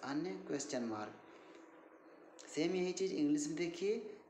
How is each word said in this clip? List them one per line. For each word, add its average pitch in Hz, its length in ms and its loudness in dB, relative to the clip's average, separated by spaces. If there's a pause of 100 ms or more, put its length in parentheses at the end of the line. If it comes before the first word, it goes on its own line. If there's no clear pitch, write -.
अन्य 151 280 0 (160)
question 135 360 0
mark। 107 380 -4 (1300)
Same 170 280 2
यही 180 180 4
चीज़ 190 200 2
English 151 340 4
में 165 80 -2
देखिए, 175 400 2 (340)